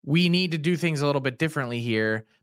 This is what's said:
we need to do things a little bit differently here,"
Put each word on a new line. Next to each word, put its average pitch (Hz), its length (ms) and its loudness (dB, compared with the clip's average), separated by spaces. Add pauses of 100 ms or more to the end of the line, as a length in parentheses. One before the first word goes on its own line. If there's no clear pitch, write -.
we 170 240 4
need 180 220 2
to 165 60 -2
do 160 200 0
things 160 240 -2
a 143 40 0
little 143 160 2
bit 131 160 -4
differently 135 440 -4
here," 110 440 0 (180)